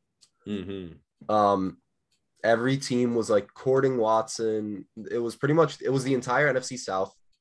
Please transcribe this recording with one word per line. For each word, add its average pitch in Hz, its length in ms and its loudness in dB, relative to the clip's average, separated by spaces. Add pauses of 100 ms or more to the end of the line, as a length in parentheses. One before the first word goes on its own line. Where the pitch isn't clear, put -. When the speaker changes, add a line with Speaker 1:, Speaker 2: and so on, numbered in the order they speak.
(460)
Speaker 1:
Mm-hmm. 95 880 -10
Speaker 2:
Um, 101 440 2 (640)
every 117 320 2
team 123 400 -2
was, 110 140 0
like, 101 240 2
courting 131 440 2
Watson. 110 880 -2 (240)
It 117 100 -2
was 117 180 -4
pretty 143 160 0
much, 156 280 2
it - 80 -2
was 131 140 0
the 135 100 0
entire 127 360 0
N 127 80 0
F 127 80 -2
C 127 100 -10
South 98 400 -6 (260)